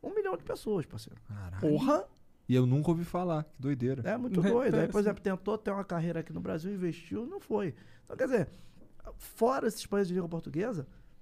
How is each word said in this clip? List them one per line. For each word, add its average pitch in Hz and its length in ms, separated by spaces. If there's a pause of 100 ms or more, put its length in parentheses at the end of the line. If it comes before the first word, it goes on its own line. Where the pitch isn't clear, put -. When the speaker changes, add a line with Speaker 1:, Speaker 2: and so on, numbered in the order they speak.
Speaker 1:
um 381 120
milhão 392 220
de - 80
pessoas, 202 420
parceiro. - 400
Speaker 2:
Caralho. 95 340
Speaker 3:
Porra! 254 440 (440)
Speaker 2:
E 123 60
eu 127 100
nunca 143 260
ouvi 170 140
falar. 170 400
Que - 160
doideira. 131 480
Speaker 1:
É 214 80
muito 240 220
Speaker 3:
<laughs> 160 40
Speaker 1:
doido. 233 340
Aí, 160 100
por 196 140
exemplo, 202 200
tentou 196 380
ter 214 140
uma 196 100
carreira 170 380
aqui 160 120
no 170 80
Brasil, 185 320
investiu, 190 540
não 381 140
foi. 202 340 (300)
Então, - 120
quer 262 100
dizer, 240 220 (680)
fora 254 500
esses - 200
países 202 220
de 175 60
língua 175 140
portuguesa, 165 580 (360)